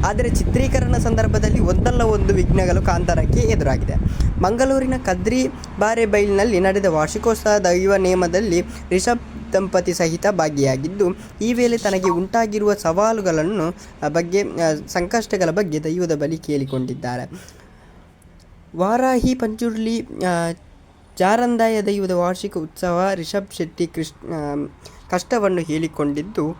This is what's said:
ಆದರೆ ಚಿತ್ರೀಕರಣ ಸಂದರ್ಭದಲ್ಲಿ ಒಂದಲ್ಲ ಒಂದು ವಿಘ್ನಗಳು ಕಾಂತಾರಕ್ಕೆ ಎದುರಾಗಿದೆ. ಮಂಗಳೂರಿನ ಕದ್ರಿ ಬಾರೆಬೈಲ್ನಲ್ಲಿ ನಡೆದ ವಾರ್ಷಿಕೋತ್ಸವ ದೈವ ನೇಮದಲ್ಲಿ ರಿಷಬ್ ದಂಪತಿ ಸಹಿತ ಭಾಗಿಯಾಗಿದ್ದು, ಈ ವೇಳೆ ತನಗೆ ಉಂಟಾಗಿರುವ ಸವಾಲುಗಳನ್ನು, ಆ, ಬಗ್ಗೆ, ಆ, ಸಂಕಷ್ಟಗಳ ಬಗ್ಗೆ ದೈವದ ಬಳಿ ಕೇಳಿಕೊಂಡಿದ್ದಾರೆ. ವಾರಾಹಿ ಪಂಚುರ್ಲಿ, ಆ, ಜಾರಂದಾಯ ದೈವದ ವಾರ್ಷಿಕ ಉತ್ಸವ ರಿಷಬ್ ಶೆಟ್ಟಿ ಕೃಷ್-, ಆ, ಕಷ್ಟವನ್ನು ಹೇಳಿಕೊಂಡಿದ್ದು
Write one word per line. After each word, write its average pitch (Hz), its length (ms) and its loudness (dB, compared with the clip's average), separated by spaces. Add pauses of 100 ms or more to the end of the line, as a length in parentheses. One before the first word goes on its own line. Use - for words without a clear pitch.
ಆದರೆ 226 220 0
ಚಿತ್ರೀಕರಣ 254 680 2
ಸಂದರ್ಭದಲ್ಲಿ 220 640 2
ಒಂದಲ್ಲ 233 420 4
ಒಂದು 202 320 2
ವಿಘ್ನಗಳು 185 480 2
ಕಾಂತಾರಕ್ಕೆ 175 560 2
ಎದುರಾಗಿದೆ. 208 560 2 (460)
ಮಂಗಳೂರಿನ 262 540 2 (100)
ಕದ್ರಿ 220 440 0 (300)
ಬಾರೆಬೈಲ್ನಲ್ಲಿ 208 840 2
ನಡೆದ 190 240 2
ವಾರ್ಷಿಕೋತ್ಸವ 208 760 2
ದೈವ 185 380 4
ನೇಮದಲ್ಲಿ 185 640 2 (300)
ರಿಷಬ್ 240 300 0 (320)
ದಂಪತಿ 185 420 0
ಸಹಿತ 165 360 -2
ಭಾಗಿಯಾಗಿದ್ದು, 156 880 0 (240)
ಈ 233 100 0
ವೇಳೆ 233 240 2
ತನಗೆ 190 340 0
ಉಂಟಾಗಿರುವ 208 640 0
ಸವಾಲುಗಳನ್ನು, 185 1000 0 (260)
ಆ, 151 60 -2
ಬಗ್ಗೆ, 170 340 0
ಆ, 165 320 0 (140)
ಸಂಕಷ್ಟಗಳ 190 640 -2
ಬಗ್ಗೆ 160 340 -2
ದೈವದ 165 300 0
ಬಳಿ 147 220 -2
ಕೇಳಿಕೊಂಡಿದ್ದಾರೆ. 131 1200 -6 (1160)
ವಾರಾಹಿ 247 580 2
ಪಂಚುರ್ಲಿ, 226 680 -2
ಆ, 170 520 -2 (680)
ಜಾರಂದಾಯ 226 640 2
ದೈವದ 196 280 -2
ವಾರ್ಷಿಕ 180 480 -2
ಉತ್ಸವ 175 560 -2
ರಿಷಬ್ 196 420 -6
ಶೆಟ್ಟಿ 180 300 -4
ಕೃಷ್-, 160 460 -10
ಆ, 147 340 -6 (440)
ಕಷ್ಟವನ್ನು 185 520 0
ಹೇಳಿಕೊಂಡಿದ್ದು 156 960 -4